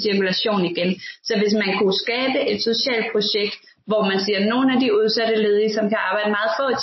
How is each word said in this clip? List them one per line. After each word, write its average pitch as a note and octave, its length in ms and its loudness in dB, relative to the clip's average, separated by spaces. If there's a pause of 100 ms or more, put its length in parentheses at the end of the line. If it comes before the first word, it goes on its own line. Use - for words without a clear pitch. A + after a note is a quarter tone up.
cirkulation G3 680 0
igen. F3 180 -2 (380)
Så A3+ 140 -2
hvis G#3 120 2 (100)
man F#3+ 140 -2
kunne F#3+ 280 2
skabe B3+ 340 -2 (120)
et G#3 180 -2
socialt A3+ 440 -2
projekt, G#3 420 -2 (320)
hvor G#3 240 2
man F#3+ 80 0
siger, G3 200 0
at G#3 140 2
nogle C4 200 2
af B3 60 2
de B3+ 100 2 (100)
udsatte A3 360 2
ledige, G#3+ 380 2
som G#3+ 160 0
kan G#3+ 80 0 (120)
arbejde G#3 280 0
meget A3 220 -2
få C#4 60 0 (180)